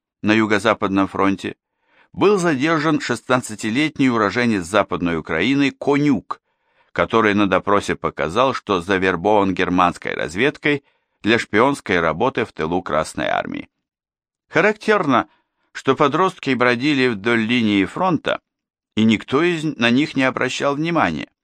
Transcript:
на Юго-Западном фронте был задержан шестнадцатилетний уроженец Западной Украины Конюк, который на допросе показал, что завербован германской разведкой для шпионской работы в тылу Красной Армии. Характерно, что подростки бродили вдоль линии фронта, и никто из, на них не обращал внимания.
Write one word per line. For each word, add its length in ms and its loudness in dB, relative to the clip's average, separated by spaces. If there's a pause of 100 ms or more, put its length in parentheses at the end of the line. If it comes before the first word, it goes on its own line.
(240)
на 100 2
Юго-Западном 720 2
фронте 480 -2 (560)
был 280 2
задержан 600 0
шестнадцатилетний 1120 -2
уроженец 540 0
Западной 560 0
Украины 500 0
Конюк, 720 -2 (500)
который 440 0
на 100 2
допросе 500 0
показал, 600 -2
что 260 -2
завербован 720 2
германской 640 -2
разведкой 680 -2 (380)
для 160 2
шпионской 600 0
работы 460 0
в 80 -20
тылу 280 -4
Красной 460 -4
Армии. 420 -4 (800)
Характерно, 840 0 (420)
что 240 -2
подростки 600 0
бродили 540 2
вдоль 320 0
линии 440 2
фронта, 560 -2 (540)
и 80 2
никто 400 2
из, 200 -2
на 280 -2
них 240 0
не 80 0
обращал 520 -2
внимания. 540 -2 (140)